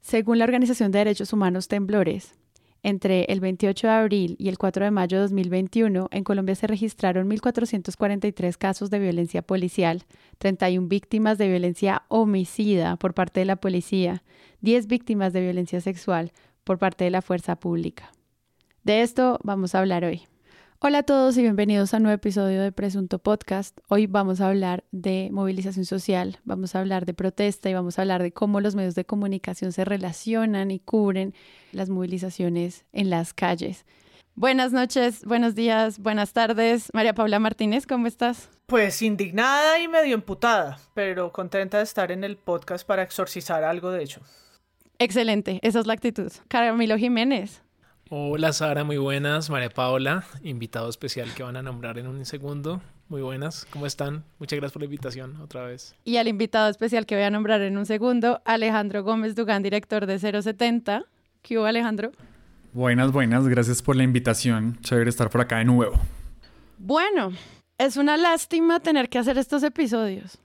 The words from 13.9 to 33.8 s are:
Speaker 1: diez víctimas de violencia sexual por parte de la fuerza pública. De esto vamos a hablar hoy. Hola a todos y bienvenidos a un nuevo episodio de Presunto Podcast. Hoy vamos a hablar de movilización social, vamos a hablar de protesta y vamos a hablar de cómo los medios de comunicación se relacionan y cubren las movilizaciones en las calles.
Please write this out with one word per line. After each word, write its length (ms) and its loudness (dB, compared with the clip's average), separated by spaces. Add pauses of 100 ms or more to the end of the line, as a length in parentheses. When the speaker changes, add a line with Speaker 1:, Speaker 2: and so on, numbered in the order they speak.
Speaker 1:
diez 260 4
víctimas 460 0
de 80 0
violencia 400 -2
sexual 500 -2 (320)
por 160 -2
parte 240 0
de 80 2
la 100 0
fuerza 360 -4
pública. 540 -6 (720)
De 180 4
esto 420 2
vamos 320 -2
a 40 4
hablar 260 0
hoy. 180 -4 (580)
Hola 180 4
a 40 0
todos 320 4
y 60 6
bienvenidos 520 4
a 40 2
un 60 4
nuevo 120 4
episodio 460 0
de 100 0
Presunto 480 -4
Podcast. 580 -2 (120)
Hoy 180 4
vamos 320 0
a 80 2
hablar 460 0
de 360 -4
movilización 540 -2
social, 640 -2
vamos 280 -6
a 60 -2
hablar 260 -2
de 80 -6
protesta 560 -2
y 40 -2
vamos 260 -4
a 40 0
hablar 200 0
de 80 -2
cómo 300 0
los 140 0
medios 200 -2
de 80 -4
comunicación 720 -4
se 100 -2
relacionan 880 -2
y 80 -6
cubren 540 0 (400)
las 160 -4
movilizaciones 1040 -4
en 160 0
las 240 -2
calles. 520 -2 (500)